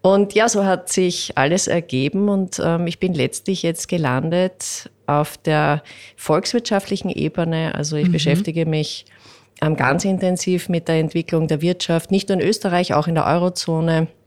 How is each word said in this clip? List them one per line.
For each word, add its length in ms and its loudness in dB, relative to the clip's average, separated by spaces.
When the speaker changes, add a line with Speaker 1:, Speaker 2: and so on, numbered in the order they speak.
Speaker 1:
Und 340 4
ja, 140 4
so 160 2
hat 240 0
sich 500 -2
alles 300 2
ergeben 600 0
und, 360 -2
ähm, 240 0
ich 100 -8
bin 160 0
letztlich 480 -2
jetzt 240 -2
gelandet 1040 -2
auf 300 0
der 460 0
volkswirtschaftlichen 800 -2
Ebene. 640 -2
Also 220 -4
ich 120 2
Speaker 2:
Mhm. 40 2
Speaker 1:
beschäftige 540 0
mich, 380 -2
ähm, 160 0
ganz 280 2
intensiv 640 0
mit 200 -2
der 80 2
Entwicklung 520 0
der 120 0
Wirtschaft, 500 0
nicht 200 0
nur 100 2
in 60 2
Österreich, 480 0
auch 120 2
in 80 0
der 120 2
Eurozone. 840 0